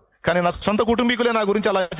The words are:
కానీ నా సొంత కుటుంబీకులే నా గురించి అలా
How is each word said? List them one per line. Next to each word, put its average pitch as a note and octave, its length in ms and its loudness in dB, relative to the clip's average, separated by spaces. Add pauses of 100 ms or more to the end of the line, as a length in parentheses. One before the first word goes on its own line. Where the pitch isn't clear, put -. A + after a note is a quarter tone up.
(240)
కానీ F3 160 2
నా F3 100 0
సొంత G#3 300 -2
కుటుంబీకులే A#3 520 0
నా A3+ 80 0
గురించి G3+ 280 0
అలా F#3+ 200 0 (120)